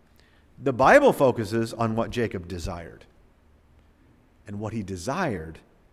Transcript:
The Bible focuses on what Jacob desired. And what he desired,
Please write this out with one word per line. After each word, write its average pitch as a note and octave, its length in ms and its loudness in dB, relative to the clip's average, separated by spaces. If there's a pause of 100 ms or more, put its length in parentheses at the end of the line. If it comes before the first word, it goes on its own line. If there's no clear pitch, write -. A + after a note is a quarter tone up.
(640)
The B2+ 120 -2
Bible G#3 400 6
focuses A2+ 580 0
on A2+ 240 -2
what A2+ 140 -2
Jacob G2+ 360 -4
desired. E2+ 600 -12 (1400)
And G2+ 140 -10
what G#2+ 140 -6
he A2 80 -4
desired, F#2+ 760 -6 (340)